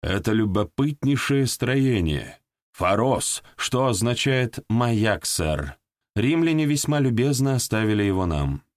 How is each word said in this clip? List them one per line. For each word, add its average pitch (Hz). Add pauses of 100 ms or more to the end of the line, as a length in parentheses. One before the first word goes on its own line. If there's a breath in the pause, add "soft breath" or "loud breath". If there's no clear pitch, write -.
Это 90
любопытнейшее 131
строение. 120 (340)
Форос, 104 (120)
что 127
означает 123 (100)
«маяк, 110
сэр». 73 (380)
Римляне 156
весьма 147
любезно 135
оставили 110
его 95
нам. 71 (140)